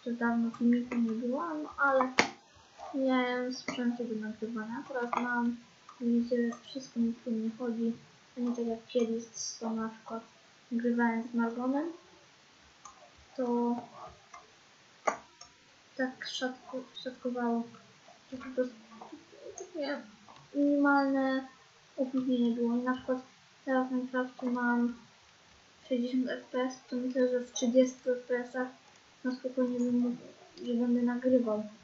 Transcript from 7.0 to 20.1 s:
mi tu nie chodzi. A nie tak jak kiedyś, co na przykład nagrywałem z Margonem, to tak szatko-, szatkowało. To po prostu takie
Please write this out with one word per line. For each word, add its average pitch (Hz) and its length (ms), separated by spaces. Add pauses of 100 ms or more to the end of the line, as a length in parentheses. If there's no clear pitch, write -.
mi 226 140
tu - 160
nie 226 280
chodzi. 233 380 (400)
A 254 40
nie 240 160
tak 233 100
jak 226 200
kiedyś, 226 380
co - 460
na 226 180
przykład 226 340 (480)
nagrywałem 233 520
z 240 120
Margonem, 254 580 (1400)
to 240 400 (2250)
tak 254 320
szatko-, 254 560 (200)
szatkowało. 240 580 (680)
To 262 60
po - 80 (100)
prostu 247 200 (840)
takie 285 440 (520)